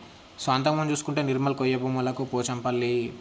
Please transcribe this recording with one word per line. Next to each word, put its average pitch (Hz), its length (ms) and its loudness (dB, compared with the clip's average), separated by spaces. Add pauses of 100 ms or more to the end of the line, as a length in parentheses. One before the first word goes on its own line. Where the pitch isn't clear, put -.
(420)
So, - 100 -2
అంతకుముందు 151 400 2
చూసుకుంటే 147 300 -2
నిర్మల్ 135 340 2
కొయ్య 131 220 2
బొమ్మలకు, 127 460 -2
పోచంపల్లి 120 960 0